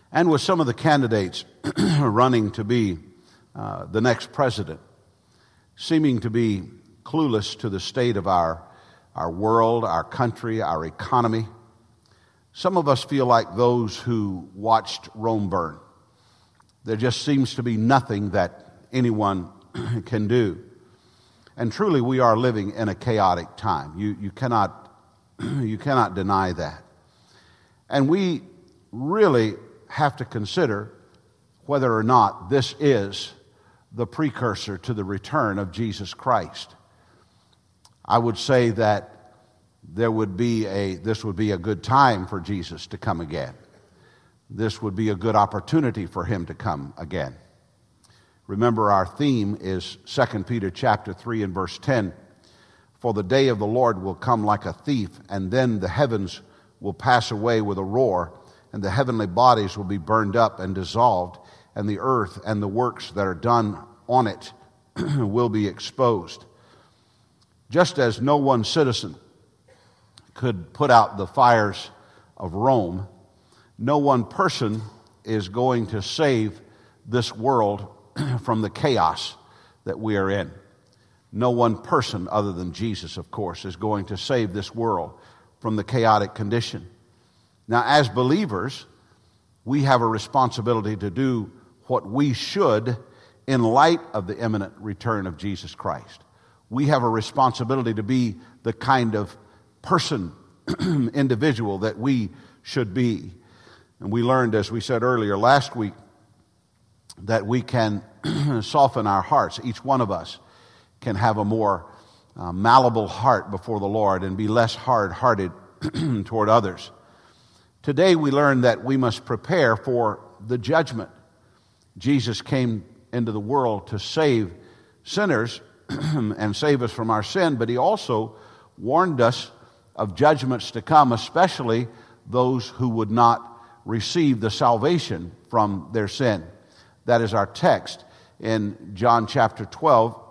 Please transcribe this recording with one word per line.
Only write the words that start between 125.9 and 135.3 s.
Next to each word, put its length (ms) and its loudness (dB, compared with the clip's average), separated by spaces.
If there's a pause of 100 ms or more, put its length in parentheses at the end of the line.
save 260 2
us 100 -2
from 200 -4
our 120 0
sin, 340 0
but 120 -2
he 80 -2
also 580 0 (420)
warned 440 0
us 300 2 (440)
of 200 -4
judgments 560 2
to 100 -8
come, 300 6
especially 760 0 (380)
those 440 0
who 200 -2
would 220 -2
not 300 6 (440)
receive 540 0
the 100 0
salvation 800 0 (180)